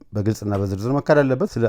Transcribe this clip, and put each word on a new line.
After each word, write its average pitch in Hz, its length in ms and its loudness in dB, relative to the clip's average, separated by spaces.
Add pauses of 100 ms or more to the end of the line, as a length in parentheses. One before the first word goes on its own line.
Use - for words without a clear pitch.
(120)
በግልጽና 104 420 -2
በዝርዝር 101 380 -2
መካድ 143 260 2
አለበት። 135 320 2
ስለ 117 180 -2